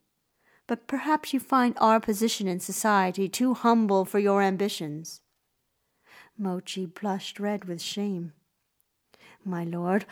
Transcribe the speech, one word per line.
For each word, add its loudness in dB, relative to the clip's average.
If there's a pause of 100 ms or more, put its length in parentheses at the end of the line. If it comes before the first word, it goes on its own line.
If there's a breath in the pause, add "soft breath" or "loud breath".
(680)
but -4
perhaps -2
you 0
find 2
our 4
position 0
in -2
society 0
too 0
humble 4
for -2
your 4
ambitions." -2 (1160 soft breath)
Mochi -6
blushed -6
red -4
with -8
shame. -6 (1120 soft breath)
"My -6
lord, 0